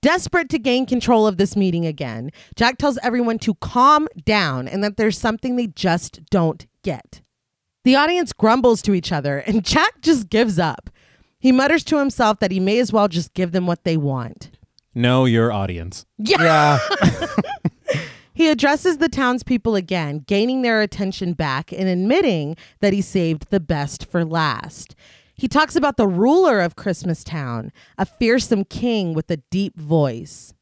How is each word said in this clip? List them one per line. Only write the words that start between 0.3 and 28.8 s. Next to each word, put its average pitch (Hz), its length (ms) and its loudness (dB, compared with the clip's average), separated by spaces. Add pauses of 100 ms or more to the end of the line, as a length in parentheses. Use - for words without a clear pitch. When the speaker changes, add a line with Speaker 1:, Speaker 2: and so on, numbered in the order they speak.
Speaker 1:
to 311 80 -2
gain 254 260 0
control 233 420 2
of 190 120 0
this 190 180 0
meeting 175 300 0
again, 131 440 -8 (240)
Jack 240 220 0
tells 277 260 0
everyone 233 360 0
to 220 160 -2
calm 294 520 4 (200)
down 151 420 0
and 196 160 -4
that 208 140 -4
there's 214 200 0
something 247 380 -2
they 240 120 -2
just - 600 -2
don't 165 380 0 (160)
get. - 400 -8 (640)
The 254 120 6
audience 320 380 0
grumbles 233 480 2
to 202 100 0
each 180 200 -2
other, 143 260 -2
and 208 260 -2
Jack - 380 0
just 262 260 2
gives 214 300 0
up. 160 320 -4 (480)
He 262 140 4
mutters 285 320 4
to 311 140 0
himself 240 420 2
that 196 100 0
he 190 100 -2
may 202 180 2
as 226 140 0
well 208 160 4
just 165 260 -4
give 180 180 -2
them 180 140 0
what 170 180 -4
they 165 120 0
want. 135 540 -6 (440)
Speaker 2:
Know 123 300 4
your 117 260 4
audience. 92 540 -6 (140)
Speaker 1:
Yeah. 165 600 4 (240)
Speaker 3:
Yeah. - 300 2
<laughs> 539 40 -2 (1000)
Speaker 1:
He 320 120 2
addresses 294 500 0
the 320 100 2
townspeople 247 680 -2
again, 160 500 -4
gaining 247 360 0
their 226 200 2
attention 190 520 -4
back 143 360 -4
and 190 180 -4
admitting 185 680 0 (240)
that 202 120 2
he 196 80 0
saved 165 500 -2
the 196 100 0
best 147 500 -6
for 170 140 -2
last. 156 720 -6 (400)
He 262 100 -6
talks 302 300 0
about 285 200 0
the 214 120 4
ruler 247 520 4
of 175 140 -2
Christmas 175 480 -4
Town, 123 480 -8 (260)
a 190 80 -2
fearsome 226 600 0
king 208 500 -4